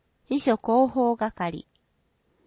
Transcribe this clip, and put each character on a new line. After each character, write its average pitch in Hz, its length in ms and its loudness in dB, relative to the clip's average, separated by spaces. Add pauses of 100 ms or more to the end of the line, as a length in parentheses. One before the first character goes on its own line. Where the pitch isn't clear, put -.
(260)
秘 269 140 -2
書 233 160 2
広 240 380 2
報 240 240 0
係、 175 500 -6 (800)